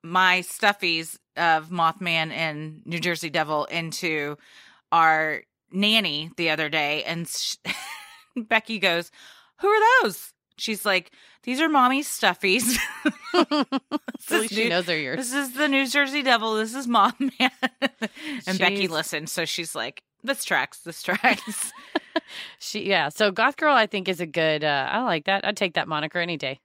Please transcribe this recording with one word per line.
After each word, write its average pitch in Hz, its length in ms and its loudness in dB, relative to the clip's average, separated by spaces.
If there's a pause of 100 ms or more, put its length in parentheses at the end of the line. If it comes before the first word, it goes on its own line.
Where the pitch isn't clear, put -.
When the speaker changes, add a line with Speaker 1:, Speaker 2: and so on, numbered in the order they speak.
Speaker 1:
my 185 380 4
stuffies 175 760 -2 (200)
of 160 320 2
Mothman 165 640 0
and 156 540 -6
New 170 120 -6
Jersey 165 320 -4
Devil 151 360 0
into 156 720 -4 (540)
our 160 520 4 (280)
nanny 185 680 0
the 165 140 0
other 156 180 -2
day, 151 360 -2
and 165 240 -6
sh-, - 360 -6
<laughs> - 720 -12
Becky 226 440 -2
goes, 170 320 0 (480)
"Who 370 80 2
are 440 340 6
those?" - 300 -4 (240)
She's - 300 -6
like, 185 260 0 (300)
"These 254 180 -2
are 330 80 4
mommy's 269 400 4
stuffies." 208 680 2 (280)
<laughs> - 300 -4
Speaker 2:
At 302 320 4 (640)
Speaker 1:
This - 20 -6
Speaker 2:
least 220 220 0
Speaker 1:
is 202 60 -2
Speaker 2:
she 220 60 2
Speaker 1:
New, 233 60 2
Speaker 2:
knows 175 160 0
they're 165 120 0
yours. 147 200 -4
Speaker 1:
"This 247 160 -6
is 269 200 -2
the 294 140 0
New 269 180 2
Jersey 277 360 0
Devil. 226 340 2
This 220 180 -2
is 269 120 -6
Mothman." 240 500 2
<laughs> - 240 0 (840)
And 185 120 -2
Becky 185 240 2
Speaker 2:
She's 185 80 -2
Speaker 1:
listened, 156 380 -4
so 170 160 -4
she's 160 300 -6
like, 127 280 -8 (220)
"This 262 200 -4
tracks. 139 360 -2
This - 220 -14
tracks." 208 760 -2
<laughs> - 60 -20 (760)
Speaker 2:
She, - 300 -8
yeah. 165 220 2
So 208 220 2
Goth 220 240 2
Girl, 302 180 4
I 220 120 6
think, 190 220 -4
is 175 120 -2
a 175 60 -2
good, 156 380 0
uh, 139 260 0
I 233 120 0
like 175 220 -2
that. 196 200 0
I'd 208 120 -2
take 185 180 -2
that 160 140 0
moniker 156 320 -4
any 170 160 -4
day. 135 280 -6